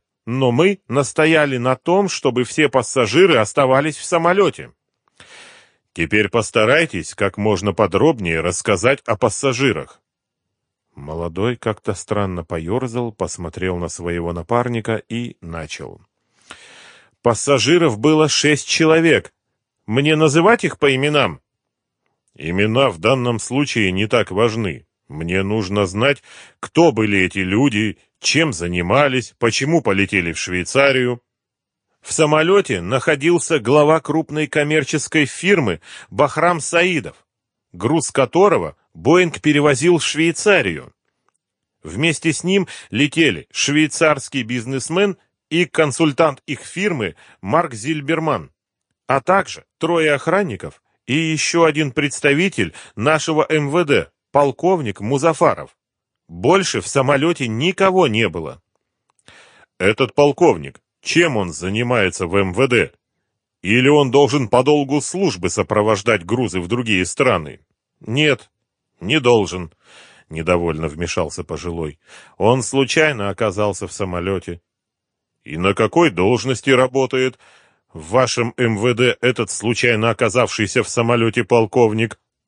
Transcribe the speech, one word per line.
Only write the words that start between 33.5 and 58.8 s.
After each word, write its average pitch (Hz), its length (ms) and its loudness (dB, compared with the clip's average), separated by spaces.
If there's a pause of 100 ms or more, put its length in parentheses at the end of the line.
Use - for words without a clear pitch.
глава 147 440 4
крупной 151 440 -4
коммерческой 151 800 0
фирмы 147 560 0 (300)
Бахрам 156 480 0
Саидов, 165 640 -2 (480)
груз 123 380 -2
которого 135 640 2 (160)
Боинг 156 480 2
перевозил 147 560 4
в 139 60 -4
Швейцарию. 156 920 0 (880)
Вместе 147 500 -2
с - 120 -6
ним 185 240 0 (240)
летели 135 600 0
швейцарский 147 920 -2
бизнесмен 135 720 -4 (320)
и 170 160 0
консультант 151 800 0
их 151 160 -8
фирмы 156 540 -4 (260)
Марк 139 320 -2
Зильберман, 143 800 -4 (560)
а 131 140 0
также - 440 -2 (120)
трое 160 360 0
охранников 151 680 -4 (240)
и 127 80 -4
ещё 160 500 0
один 151 280 2
представитель 143 800 0 (220)
нашего 151 520 0
М 151 220 0
В 165 160 0
Д, 120 240 0 (220)
полковник 143 680 0
Музафаров. 139 800 0 (500)
Больше 120 540 0
в - 60 -12
самолёте 139 600 0
никого 180 600 0
не 110 200 0
было. 80 340 -10 (1160)